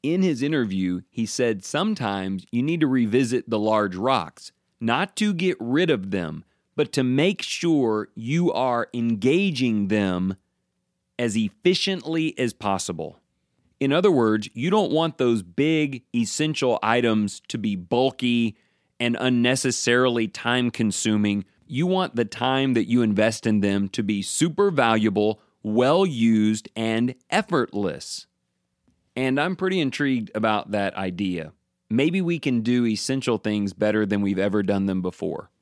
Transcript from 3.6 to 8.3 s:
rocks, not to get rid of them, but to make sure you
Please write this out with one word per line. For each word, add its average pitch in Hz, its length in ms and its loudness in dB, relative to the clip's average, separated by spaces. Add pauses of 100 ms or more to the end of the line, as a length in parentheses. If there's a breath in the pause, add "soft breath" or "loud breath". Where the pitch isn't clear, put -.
rocks, 101 560 -4 (280)
not 123 380 -2
to 208 160 2
get 175 260 -2
rid 143 300 0
of 98 220 -2
them, 80 320 -4 (320)
but 147 180 -2
to 135 100 0
make 143 380 0
sure 127 720 0
you 151 360 -2